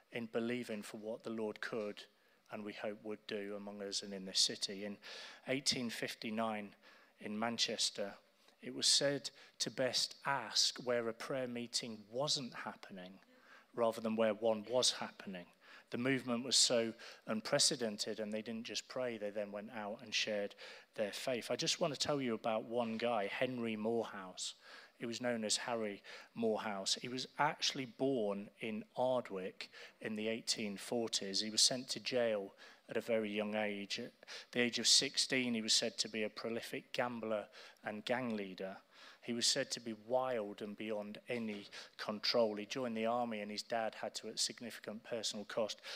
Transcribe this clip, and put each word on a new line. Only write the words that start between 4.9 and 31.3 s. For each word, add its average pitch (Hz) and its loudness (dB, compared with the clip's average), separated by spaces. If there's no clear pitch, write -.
eighteen 131 0
fifty-nine 110 -2
in 107 -4
Manchester, 113 0
it 127 -8
was 131 0
said 143 4
to - -2
best 123 0
ask 127 2
where 120 2
a 110 0
prayer 131 -2
meeting 120 -4
wasn't 131 0
happening 95 -10
rather 117 4
than 110 0
where 110 6
one 107 2
was 123 6
happening. 95 -8
The - -2
movement 123 2
was 120 4
so 113 6
unprecedented, 110 2
and 107 -4
they 110 -2
didn't 113 -6
just - -6
pray, 123 -2
they 104 -4
then 101 -4
went 104 -8
out 107 -4
and 107 -6
shared 101 0
their 104 0
faith. - -2
I 123 0
just - 0
want 160 4
to 117 -2
tell 147 2
you 123 2
about 110 2
one 113 0
guy, 117 2
Henry 120 0
Morehouse. 107 -2
He 127 -6
was 117 -4
known 120 2
as 101 4
Harry 110 -2
Morehouse. 107 2
He 123 -6
was 127 -4
actually - 2
born 110 0
in 110 -4
Ardwick 117 0
in 110 -4
the 107 0
eighteen 110 0
forties. 104 0